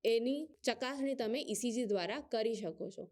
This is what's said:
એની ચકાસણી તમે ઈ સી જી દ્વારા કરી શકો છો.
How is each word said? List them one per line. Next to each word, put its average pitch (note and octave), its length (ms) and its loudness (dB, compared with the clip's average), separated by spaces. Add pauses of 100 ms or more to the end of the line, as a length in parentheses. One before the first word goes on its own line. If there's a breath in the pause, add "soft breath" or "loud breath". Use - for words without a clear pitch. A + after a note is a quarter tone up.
એની B3+ 420 2 (160)
ચકાસણી C4+ 520 0
તમે A#3+ 260 0
ઈ G#3+ 120 -4
સી A#3+ 180 0
જી A#3+ 140 0
દ્વારા G3+ 340 0
કરી A3+ 360 0
શકો F#3+ 340 -6
છો. - 220 -12